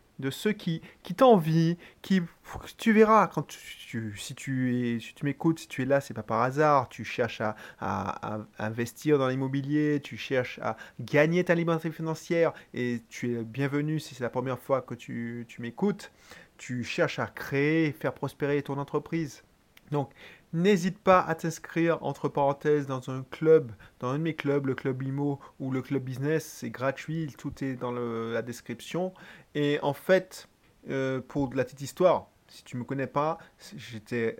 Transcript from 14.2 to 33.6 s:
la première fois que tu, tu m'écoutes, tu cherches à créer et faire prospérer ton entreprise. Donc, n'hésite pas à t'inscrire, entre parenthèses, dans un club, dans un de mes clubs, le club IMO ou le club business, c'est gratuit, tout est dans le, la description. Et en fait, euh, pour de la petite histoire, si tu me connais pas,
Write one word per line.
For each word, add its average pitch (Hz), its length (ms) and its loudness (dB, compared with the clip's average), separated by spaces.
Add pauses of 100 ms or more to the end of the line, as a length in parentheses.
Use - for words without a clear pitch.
la 117 60 -2
première 127 300 -4
fois 131 220 0
que 123 120 -12
tu, 120 560 -8
tu - 120 -14
m'écoutes, 185 520 -2 (460)
tu 123 240 -6
cherches - 340 0
à 123 80 -2
créer 151 640 0
et 143 40 -2
faire 135 220 -4
prospérer 143 480 -2
ton 139 160 -6
entreprise. 151 680 -4 (460)
Donc, 143 220 -2 (420)
n'hésite 180 460 2
pas 185 220 6
à 165 120 0
t'inscrire, 165 680 0
entre 143 260 -2
parenthèses, 143 560 2
dans 131 240 -6
un 131 220 -6
club, 156 400 6 (280)
dans 123 100 -4
un 139 100 -2
de 160 40 -2
mes 156 120 -2
clubs, 143 320 0
le 131 80 0
club 131 260 -4
IMO 139 380 -2 (200)
ou 135 120 -6
le 131 100 -2
club 131 220 -2
business, 139 420 -2
c'est - 240 -10
gratuit, 139 680 -4
tout 143 260 -10
est 135 100 -4
dans 123 180 -6
le, 117 420 -4
la 113 100 -2
description. 139 680 -8 (420)
Et 147 260 2
en 143 120 0
fait, - 540 0 (420)
euh, 135 380 -2
pour 139 200 0
de 127 100 -6
la 127 60 2
petite - 180 -14
histoire, 143 480 2 (180)
si - 160 -20
tu - 140 -10
me 120 60 -4
connais 131 240 -4
pas, 151 320 0 (360)